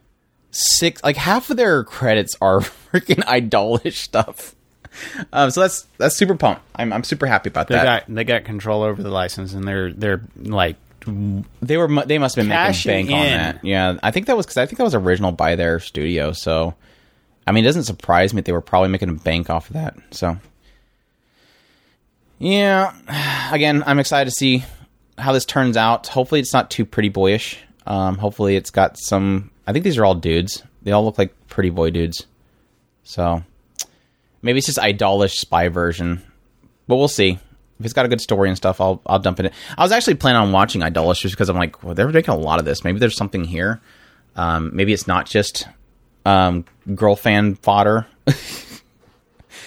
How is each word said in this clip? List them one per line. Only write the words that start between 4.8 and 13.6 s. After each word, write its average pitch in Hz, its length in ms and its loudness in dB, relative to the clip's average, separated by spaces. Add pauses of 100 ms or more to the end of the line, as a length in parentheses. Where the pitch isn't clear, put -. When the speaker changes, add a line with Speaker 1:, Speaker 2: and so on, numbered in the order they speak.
Speaker 1:
Um, 139 200 2
so 180 80 -2
that's, 185 220 0 (160)
that's 151 180 2
super 190 180 4
pumped. 120 280 0 (120)
I'm, 113 180 -4
I'm 113 120 -4
super 143 200 -4
happy 107 240 2
about - 200 -2
Speaker 2:
They 135 80 2
Speaker 1:
that. 165 80 4 (240)
Speaker 2:
got, 113 60 -10
they 113 100 -2
got 117 200 0
control 107 380 -4
over 104 180 -2
the 98 80 -8
license, 95 460 -6
and 98 120 -6
they're, 95 260 -4
they're, 104 300 -2 (140)
like, 95 400 -4 (840)
Speaker 1:
They 143 140 0
were 170 100 2
mu-, 147 180 0
they 151 140 0
must 135 160 0
have 123 80 0
been 104 60 0
making 170 180 2
Speaker 2:
cashing 110 400 0
Speaker 1:
bank 139 60 -2
on 147 140 2
Speaker 2:
in. 131 120 2
Speaker 1:
that. 80 260 -6